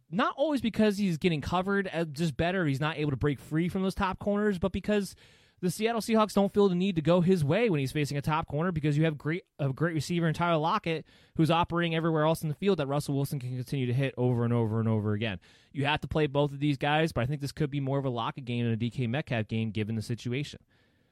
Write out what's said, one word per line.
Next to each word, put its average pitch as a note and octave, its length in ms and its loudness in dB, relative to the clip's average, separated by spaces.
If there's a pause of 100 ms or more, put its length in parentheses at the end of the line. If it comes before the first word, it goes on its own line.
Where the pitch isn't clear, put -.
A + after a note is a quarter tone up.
not A#3+ 280 0
always C#4+ 240 0
because G#3+ 360 2
he's F#3 200 0
getting D#3+ 240 0
covered, F#3 500 -2
uh, E3 140 -2
just D#3 320 -2
better, F3+ 280 0
he's C#3 140 0
not D#3 180 -2
able D3 140 0
to C3 60 -2
break C#3+ 220 0
free D#3+ 280 0
from F#3+ 140 -2
those F#3+ 140 -2
top F#3+ 240 -2
corners, G#3 380 0
but F#3 140 -2
because G#3 440 -2 (460)
the F3 100 0
Seattle A3 300 0
Seahawks A3 320 2
don't G3+ 200 2
feel G3+ 140 6
the F3+ 80 2
need F#3 220 0
to D#3+ 40 2
go E3+ 200 6
his F3 220 4
way G3+ 260 2
when D#3 100 2
he's C3 140 -2
facing C#3+ 240 -2
a C#3 40 -2
top D#3+ 240 -2
corner E3+ 280 -2
because D3 240 0
you D#3 80 4
have D#3 120 0
great, D#3+ 260 -4 (140)
a C#3 120 0
great D#3 260 -2
receiver E3+ 320 0
in D#3 60 2
Tyler E3+ 240 2
Lockett D#3+ 480 0 (320)
who's D#3+ 120 4
operating E3 460 2
everywhere D#3+ 300 2
else D#3+ 180 2
in D#3+ 60 -2
the D3 60 -4
field F#3+ 220 2
that C#3+ 100 -2
Russell C#3+ 280 -2
Wilson C#3 240 -2
can B2+ 160 -8
continue B2+ 320 -4
to B2 60 0
hit C3+ 240 0
over B2 260 2
and A#2 100 2
over A2+ 260 2
and A2 100 0
over G#2+ 240 0
again. G#2 260 -2 (320)
You C#3 140 -4
have D3 160 0
to D3+ 60 -8
play D#3 200 2
both C#3+ 240 0
of C#3+ 80 -12
these C#3+ 180 0
guys, D3+ 360 0
but B2 80 0
I A#2 40 0
think C#3 160 -4
this C#3 120 -6
could D3 180 -2
be C#3+ 80 -4
more C3+ 180 -2
of C3+ 80 -2
a C3 40 -2
Lockett B2 360 -6
game A#2+ 200 -2
than A2+ 80 2
a A2 40 0
D A#2+ 120 -2
K B2 180 -2
Metcalf A#2 400 -2
game A2+ 240 -2
given G#2+ 240 -4
the A2 60 -2
situation. B2 580 -6 (520)